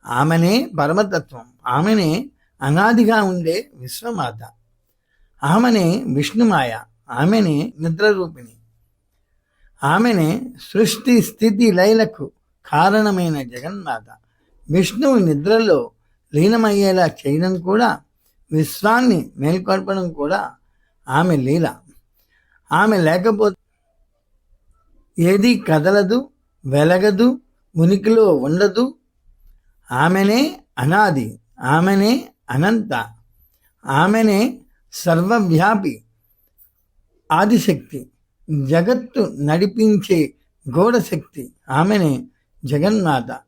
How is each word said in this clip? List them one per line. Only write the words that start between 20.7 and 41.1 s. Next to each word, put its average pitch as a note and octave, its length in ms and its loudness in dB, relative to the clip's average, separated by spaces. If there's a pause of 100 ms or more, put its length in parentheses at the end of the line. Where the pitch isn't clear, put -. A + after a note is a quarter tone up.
ఆమె D#3+ 260 2
లీల. C#3 400 -2 (960)
ఆమె G3+ 260 2
లేకపోతే F#3+ 600 0 (1600)
ఏదీ G3 400 2
కదలదు, G3 720 0 (360)
వెలగదు, F#3 760 2 (340)
ఉనికిలో G3 600 4
ఉండదు. F#3+ 600 0 (960)
ఆమెనే G3 720 0 (140)
అనాది, C#3+ 640 0 (200)
ఆమెనే G3 720 0 (200)
అనంత, C#3 640 -2 (720)
ఆమెనే G#3 760 0 (320)
సర్వవ్యాపి F3+ 1080 0 (1300)
ఆదిశక్తి, F3 800 0 (560)
జగత్తు G3+ 760 -2
నడిపించే F3+ 920 0 (440)
గూఢశక్తి, F3 760 -2 (160)